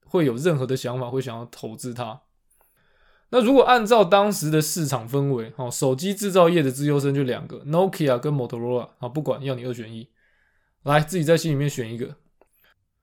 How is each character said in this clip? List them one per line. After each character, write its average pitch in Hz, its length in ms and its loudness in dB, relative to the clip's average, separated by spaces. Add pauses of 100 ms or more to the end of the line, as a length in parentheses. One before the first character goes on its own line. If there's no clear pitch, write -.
会 180 180 0
有 123 120 2
任 151 200 0
何 131 100 -2
的 127 80 -2
想 123 240 -6
法 123 120 -8
会 131 100 -4
想 123 160 -8
要 120 80 -14
投 113 320 -14
资 123 160 -10
它。 120 300 -12 (1080)
那 247 140 4
如 233 100 4
果 262 100 8
按 240 220 4
照 220 180 6
当 202 300 4
时 151 180 -4
的 156 120 4
市 156 240 -4
场 123 200 -4
氛 139 260 -2
围， 113 240 -6
哦， 123 140 -8
手 131 240 0
机 185 200 -4
制 202 180 -4
造 175 160 6
业 170 140 2
的 135 80 0
资 139 160 -4
优 143 120 2
生 139 160 0
就 139 80 0
两 123 240 -4
个， - 200 -16
Nokia 156 520 0
跟 147 160 -4
Motorola， 120 540 -4 (100)
啊， 123 120 -8
不 147 100 -6
管， 131 240 -4
要 135 100 -4
你 120 120 -10
二 127 80 -6
选 113 180 -14
一。 113 160 -16 (760)
来， 147 160 4
自 180 180 -4
己 165 40 0
在 160 140 4
心 156 160 0
里 - 20 0
面 143 140 0
选 117 260 -6
一 117 40 -8
个。 135 180 -10 (840)